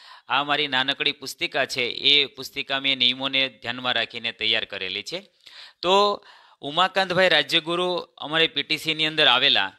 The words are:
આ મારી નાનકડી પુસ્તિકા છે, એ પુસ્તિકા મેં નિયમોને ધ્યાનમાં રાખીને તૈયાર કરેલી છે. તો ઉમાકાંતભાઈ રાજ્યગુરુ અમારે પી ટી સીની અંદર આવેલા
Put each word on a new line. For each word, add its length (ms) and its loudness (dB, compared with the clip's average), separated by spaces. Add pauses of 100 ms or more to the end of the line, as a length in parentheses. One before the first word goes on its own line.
(280)
આ 160 0
મારી 240 -2
નાનકડી 440 -2
પુસ્તિકા 520 -4
છે, 180 -4
એ 440 2
પુસ્તિકા 540 -8
મેં 180 -2
નિયમોને 500 0
ધ્યાનમાં 440 -6
રાખીને 400 -4
તૈયાર 320 -2
કરેલી 380 -10
છે. 280 -12 (520)
તો 420 2 (360)
ઉમાકાંતભાઈ 680 2
રાજ્યગુરુ 680 0 (220)
અમારે 300 0
પી 160 -4
ટી 160 -4
સીની 280 -2
અંદર 200 2
આવેલા 520 4